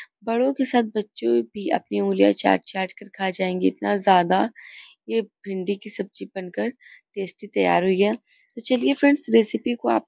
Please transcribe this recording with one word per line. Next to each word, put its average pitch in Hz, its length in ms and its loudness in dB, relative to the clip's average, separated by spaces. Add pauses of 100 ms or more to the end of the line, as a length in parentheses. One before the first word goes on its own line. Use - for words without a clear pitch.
(240)
बड़ों 240 280 0
के 269 140 -2
साथ 233 280 0
बच्चों 208 500 0
भी - 280 -10
अपनी - 280 -2
उंगलियां 196 340 2
चाट-चाट 190 580 -2
कर 202 180 -18
खा 190 200 -6
जाएंगे, 185 360 -2
इतना 202 320 -2
ज़्यादा 190 500 4 (600)
ये 226 140 -2
भिंडी 196 540 -6
की 202 160 -16
सब्जी 196 340 -10
बनकर 190 440 -6
टेस्टी - 800 -14
तैयार 180 360 2
हुई 190 160 2
है। 208 140 2
तो - 480 -18
चलिए 254 320 0
फ्रेंड्स, 285 360 2
रेसिपी 226 440 2
को - 160 -4
आप - 180 0